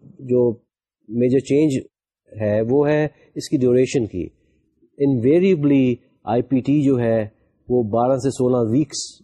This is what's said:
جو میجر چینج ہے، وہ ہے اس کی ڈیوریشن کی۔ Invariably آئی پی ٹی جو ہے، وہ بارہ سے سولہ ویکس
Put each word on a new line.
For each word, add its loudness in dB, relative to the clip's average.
جو 0
میجر 0
چینج 0
ہے، 0
وہ 2
ہے 0
اس -12
کی -2
ڈیوریشن 2
کی۔ -8
Invariably 2
آئی -2
پی -2
ٹی 0
جو 2
ہے، 0
وہ 0
بارہ 0
سے -2
سولہ 0
ویکس -4